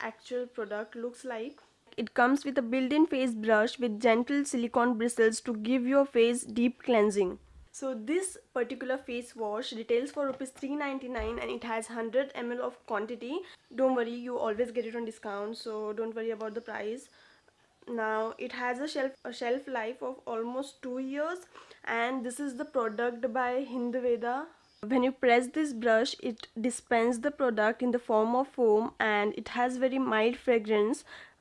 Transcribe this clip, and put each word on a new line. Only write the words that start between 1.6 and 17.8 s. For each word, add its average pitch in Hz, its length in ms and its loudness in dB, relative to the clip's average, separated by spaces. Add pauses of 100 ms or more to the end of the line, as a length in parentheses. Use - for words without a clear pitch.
It 226 180 -4
comes 262 300 4
with 277 140 0
a 262 40 2
built-in 262 440 4
face 262 260 0
brush 220 460 4
with 220 220 -2
gentle 247 440 4
silicone 240 540 2
bristles 226 440 4
to 240 120 -4
give 240 320 0
your 277 180 6
face 240 380 4
deep 240 400 0
cleansing. 208 560 4 (320)
So 262 240 -6
this 302 440 -4 (160)
particular 254 440 -4
face 240 380 -10
wash 220 360 -6
retails 233 380 -2
for 285 160 -2
rupees 262 240 -6
three 277 240 -6
ninety-nine 254 640 -4
and 240 120 -6
it 240 120 -6
has 226 240 -6
hundred 233 480 -2
M 240 160 -6
L 247 120 -6
of - 240 -8
quantity. 233 520 -6 (360)
Don't 262 200 4
worry, 233 160 0
you 240 260 -6
always 226 360 -2
get 233 140 -2
it 226 100 -8
on 233 80 -4
discount, 214 540 -8
so 214 340 -6
don't 226 240 -6
worry 226 140 -4
about 214 240 -8
the 233 60 -6
price. 220 480 -8 (800)